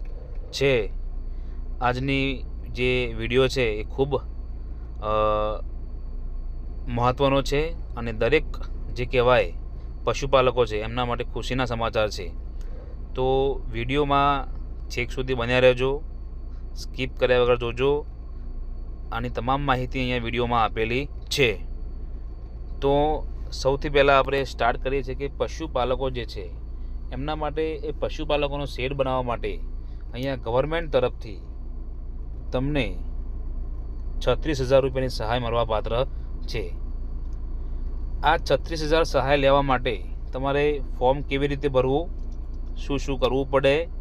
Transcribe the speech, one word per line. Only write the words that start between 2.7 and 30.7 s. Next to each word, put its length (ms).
જે 440
વીડિયો 300
છે 140
એ 220
ખૂબ, 320
અ, 100
મહત્ત્વનો 540
છે 280
અને 180
દરેક 320
જે 100
કહેવાય 480
પશુપાલકો 640
છે 120
એમના 280
માટે 180
ખુશીના 420
સમાચાર 440
છે. 220
તો 460
વીડિયોમાં 880
છેક 220
સુધી 220
બન્યા 260
રહેજો, 420
સ્કીપ 420
કર્યા 240
વગર 160
જોજો. 480
આની 180
તમામ 320
માહિતી 380
અહીંયા 180
વીડિયોમાં 460
આપેલી 420
છે. 480
તો 440
સૌથી 380
પહેલાં 300
આપણે 240
સ્ટાર્ટ 400
કરીએ 200
છીએ 120
કે 220
પશુપાલકો 720
જે 160
છે 240
એમના 240
માટે, 380
એ 180
પશુપાલકોનો 760
શેડ 280
બનાવવા 280
માટે 380
અહીંયા 220
ગવર્મેન્ટ 560